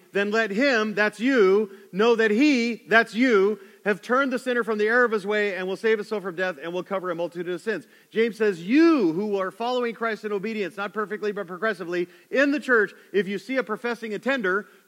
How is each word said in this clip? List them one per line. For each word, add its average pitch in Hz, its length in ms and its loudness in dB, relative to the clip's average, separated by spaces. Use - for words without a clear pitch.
"then 202 180 -2
let 220 200 0
him," 214 440 0
that's 208 260 -2
you, 214 500 4
"know 226 240 2
that 220 140 2
he," 240 580 2
that's 220 260 2
you, 214 440 4
"have 202 160 0
turned 262 280 0
the 254 80 -2
sinner 240 240 -2
from 214 140 -2
the 208 120 0
error 247 160 4
of 220 80 0
his 202 140 -4
way 208 280 0
and 185 120 -6
will 190 100 -4
save 220 200 2
his 208 120 -10
soul 214 120 -4
from 180 140 -8
death 180 260 -4
and 170 140 -8
will 180 80 -4
cover 185 280 -6
a 170 40 -4
multitude 175 340 -6
of 175 140 -6
sins." 208 240 -6
James 226 260 0
says, 202 260 0
you 262 500 4
who 202 240 -2
are 185 140 -2
following 240 440 -4
Christ 220 320 -6
in 208 60 -4
obedience, 202 440 -4
not 196 160 -6
perfectly 208 400 -4
but 196 140 -8
progressively, 175 640 -4
in 277 220 2
the 285 100 -2
church, 220 320 2
if 190 140 0
you 196 120 -4
see 262 180 -6
a 254 60 0
professing 220 500 -6
attender 208 540 -2